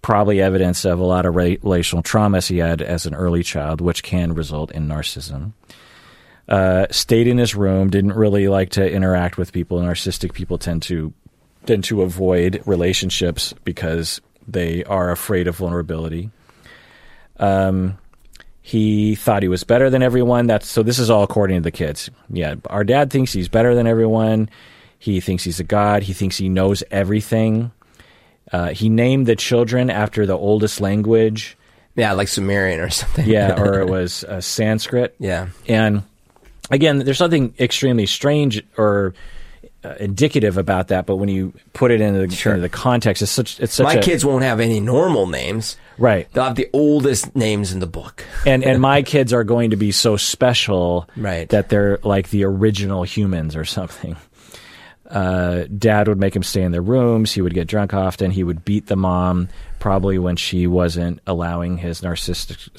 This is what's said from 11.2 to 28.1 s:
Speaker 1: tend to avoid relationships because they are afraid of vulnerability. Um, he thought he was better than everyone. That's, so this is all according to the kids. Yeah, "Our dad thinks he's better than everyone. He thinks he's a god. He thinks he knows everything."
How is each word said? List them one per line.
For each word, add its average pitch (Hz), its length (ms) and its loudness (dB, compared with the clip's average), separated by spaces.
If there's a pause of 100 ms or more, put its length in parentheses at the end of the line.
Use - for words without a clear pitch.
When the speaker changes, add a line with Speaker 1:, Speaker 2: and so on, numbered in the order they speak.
Speaker 1:
tend 104 200 2
to 104 160 0
avoid 90 640 0
relationships 90 880 -2 (100)
because 82 560 -6 (280)
they 85 380 -4
are 90 260 -2
afraid 90 360 -2
of 85 100 -4
vulnerability. 85 720 -6 (1080)
Um, 95 580 0 (640)
he 107 540 0
thought 101 280 0
he 92 60 0
was 90 140 -2
better 127 260 4
than 127 140 2
everyone. 123 440 2
That's, 107 200 0
so 113 160 0
this 120 160 0
is 113 100 2
all 107 140 6
according 98 340 0
to 85 60 0
the 82 80 -2
kids. - 380 -8 (200)
Yeah, 78 260 -4 (140)
"Our 104 140 -2
dad 131 280 2
thinks 131 220 0
he's 90 140 -2
better 117 260 4
than 120 140 4
everyone. 110 640 2 (500)
He 98 200 -2
thinks 92 240 -4
he's 85 160 -6
a 90 40 -4
god. 104 400 2
He 95 100 -6
thinks 95 240 -4
he 95 120 -2
knows 95 420 2
everything." 110 800 0 (800)